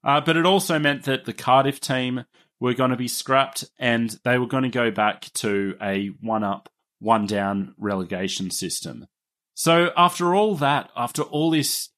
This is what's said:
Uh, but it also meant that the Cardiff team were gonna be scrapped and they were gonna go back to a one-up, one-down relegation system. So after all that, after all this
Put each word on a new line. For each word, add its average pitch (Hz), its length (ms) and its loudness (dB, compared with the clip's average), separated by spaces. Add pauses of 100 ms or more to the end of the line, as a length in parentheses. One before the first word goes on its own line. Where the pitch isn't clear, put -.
Uh, 147 180 2
but 160 160 0
it 165 80 2
also 185 340 2
meant 143 260 0
that 135 200 -2
the 117 80 -8
Cardiff 135 480 2
team 127 460 -4 (340)
were 123 140 0
gonna 127 220 2
be 120 120 -4
scrapped 135 560 0 (140)
and 117 440 0
they 123 160 2
were 123 80 0
gonna 131 220 0
go 120 220 0
back 107 420 0
to 101 480 -2
a 101 280 -2 (120)
one-up, 107 480 -4 (300)
one-down 101 800 0
relegation 95 720 -4
system. - 560 -8 (480)
So 170 420 2
after 175 380 4
all 208 220 2
that, 143 380 0
after 120 280 -4
all 151 280 0
this - 460 -2